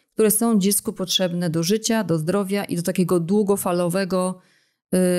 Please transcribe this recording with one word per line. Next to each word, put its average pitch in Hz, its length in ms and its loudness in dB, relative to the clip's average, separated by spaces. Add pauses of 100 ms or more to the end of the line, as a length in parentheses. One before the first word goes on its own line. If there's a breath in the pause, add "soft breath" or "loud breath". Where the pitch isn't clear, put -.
(120)
które 220 180 2
są 233 280 2
dziecku 196 340 0
potrzebne 175 580 -2
do 165 120 -2
życia, 220 420 0
do 165 140 0
zdrowia 190 460 -2
i - 120 -4
do 170 60 -4
takiego 180 380 2
długofalowego, 185 1200 0 (560 soft breath)
y, 185 40 2 (200)